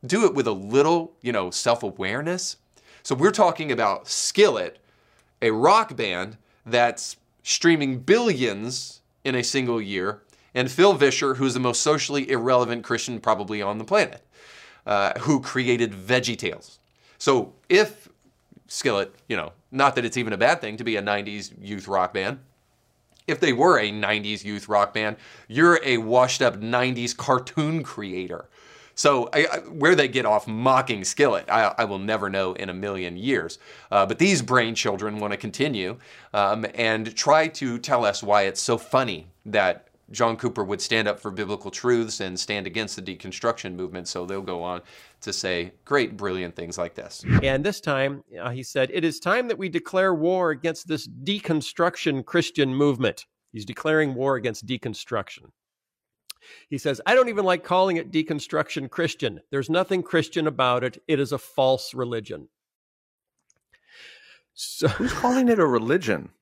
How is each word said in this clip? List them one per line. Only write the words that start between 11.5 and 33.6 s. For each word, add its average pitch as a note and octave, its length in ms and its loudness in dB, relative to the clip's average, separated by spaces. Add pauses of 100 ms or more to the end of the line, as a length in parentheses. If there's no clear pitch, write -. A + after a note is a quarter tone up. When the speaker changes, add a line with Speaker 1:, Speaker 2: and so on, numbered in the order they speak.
Speaker 1:
the - 60 0
most B2 220 0
socially C#3+ 480 0
irrelevant A#2+ 540 2
Christian A#2 360 -4
probably G#2 400 -2
on G2+ 180 -4
the A2 60 -10
planet, G3 380 -2 (640)
uh, G2+ 340 0
who C3+ 200 2
created A#2+ 520 0
VeggieTales. G#2+ 880 -4 (400)
So B2+ 340 2 (160)
if G#3 400 2 (600)
Skillet, G2+ 460 0 (140)
you A2 80 -2
know, D#2 160 -6 (180)
not C#3 240 2
that B2 120 0
it's A2 100 -4
even A2+ 160 -2
a G2 60 -4
bad D3 240 4
thing G#2+ 160 -8
to A#2 60 -10
be A2 120 0
a G2+ 60 -2
nineties G#2 580 -4
youth G2+ 280 -12
rock F#2+ 260 0
band, G#2+ 240 -4 (880)
if D#3 140 -2
they D3+ 120 4
were D3 260 6
a G#2+ 120 0
nineties G#2 540 -2
youth G#2 240 -8
rock G2+ 260 4
band, G#2+ 220 -2 (320)
you're D#3+ 360 6
a B2+ 140 2
washed B2 420 4
up A#2+ 180 2
nineties A#2+ 540 -2
cartoon D3+ 680 -2
creator. F#2 680 -8 (480)
So C#3 360 2
I, D#3 140 4
I, - 140 -2
where E3 340 4
they C#3+ 140 4
get B2 180 0
off G#2+ 200 4
mocking A#2+ 580 2
Skillet, A2+ 440 2
I, G#2+ 300 4
I A#2 60 2
will G2+ 140 -4
never G2+ 300 -2
know F#2+ 260 -2
in F#2+ 140 -8
a F2+ 60 -8
million F#2 420 -6
years. F#2+ 420 -2 (320)